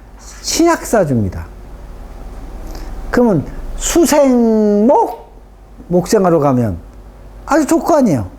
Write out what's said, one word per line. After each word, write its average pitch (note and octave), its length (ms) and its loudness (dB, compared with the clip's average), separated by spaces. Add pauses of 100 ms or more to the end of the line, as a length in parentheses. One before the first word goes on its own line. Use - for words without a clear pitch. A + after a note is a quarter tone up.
(420)
신약사주입니다. C#3+ 1040 0 (1700)
그러면 A3 340 2 (320)
수생목, B3 1500 2 (600)
목생화로 F3 500 2
가면 B2 380 0 (680)
아주 C#4+ 220 2
좋을 D#4+ 140 2
거 D#4+ 160 2
아니에요. D3+ 300 2 (120)